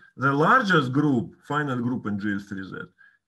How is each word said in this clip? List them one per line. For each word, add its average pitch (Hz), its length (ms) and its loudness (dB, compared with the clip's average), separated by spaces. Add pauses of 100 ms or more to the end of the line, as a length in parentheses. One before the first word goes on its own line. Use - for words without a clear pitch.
(160)
the 135 160 0
largest 165 600 4
group, 135 400 2 (140)
finite 143 340 -2
group 120 240 -4
in 104 140 -4
G 104 140 -2
L 98 60 -4
three 98 240 -10
Z, 92 120 -14 (520)